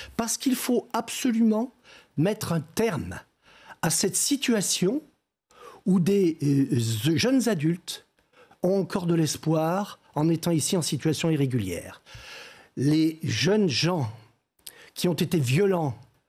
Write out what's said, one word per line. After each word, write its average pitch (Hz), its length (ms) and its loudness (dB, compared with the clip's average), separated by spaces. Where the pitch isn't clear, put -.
parce 233 220 -2
qu'il 262 180 0
faut - 380 -2
absolument 226 800 0
mettre 185 380 0
un 165 80 0
terme 131 580 -4
à 165 60 0
cette 180 240 0
situation 233 880 0
où 190 120 4
des, 185 420 2
euh, 135 760 2
jeunes 247 320 2
adultes 170 580 -2
ont 185 140 2
encore 185 300 -2
de 170 80 2
l'espoir 160 840 0
en 151 140 2
étant 165 240 0
ici 165 240 0
en 165 60 0
situation 160 480 -2
irrégulière. 120 680 -2
Les 156 480 0
jeunes 170 440 2
gens 147 400 -2
qui - 140 -2
ont 175 60 2
été 175 260 0
violents 156 580 2